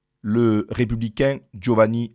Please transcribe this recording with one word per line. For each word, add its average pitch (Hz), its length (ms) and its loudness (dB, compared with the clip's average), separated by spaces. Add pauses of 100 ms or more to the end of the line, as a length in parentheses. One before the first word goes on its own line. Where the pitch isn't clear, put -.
(220)
le 110 480 2
républicain 117 680 -2 (120)
Giovanni 113 640 0